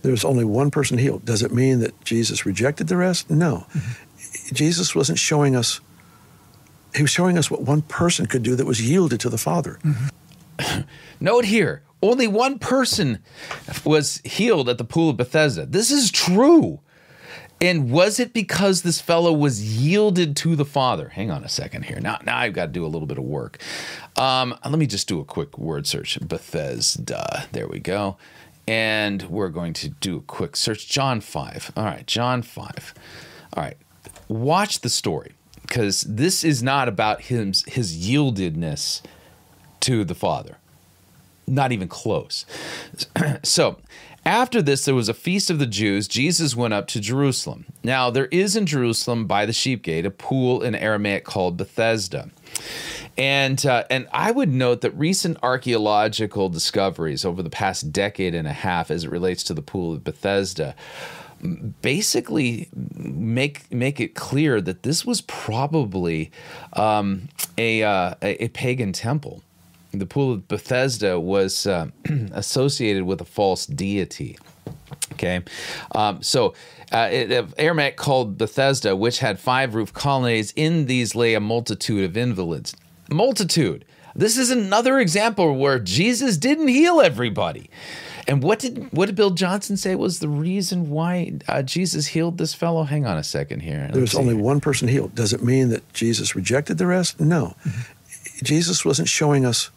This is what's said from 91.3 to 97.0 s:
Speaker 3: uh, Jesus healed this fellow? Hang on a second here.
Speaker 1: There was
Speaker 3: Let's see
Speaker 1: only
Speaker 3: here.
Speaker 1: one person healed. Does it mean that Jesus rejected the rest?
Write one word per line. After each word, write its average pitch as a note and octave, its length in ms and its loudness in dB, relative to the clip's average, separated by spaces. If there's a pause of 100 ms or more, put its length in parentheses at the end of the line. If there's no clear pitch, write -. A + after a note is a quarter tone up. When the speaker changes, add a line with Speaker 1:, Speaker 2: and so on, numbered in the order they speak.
Speaker 3:
uh, C#3 160 0
Jesus D3+ 460 -2
healed E3+ 300 -2
this E3 160 -2
fellow? E3 300 0
Hang C#3+ 220 0
on F2+ 120 0
a D2+ 60 -4
second - 360 -4
here. D2 320 -6
Speaker 1:
There C3 80 2
was A#2+ 100 2
Speaker 3:
Let's - 20 -2
see - 60 0
Speaker 1:
only B2 160 2
Speaker 3:
here. G#2+ 80 0
Speaker 1:
one C#3 180 2
person C3+ 280 0
healed. - 260 0
Does A2+ 180 0
it A#2+ 100 -2
mean B2+ 260 4
that - 240 -2
Jesus A2+ 420 0
rejected B2 440 0
the F3+ 80 2
rest? F3+ 340 0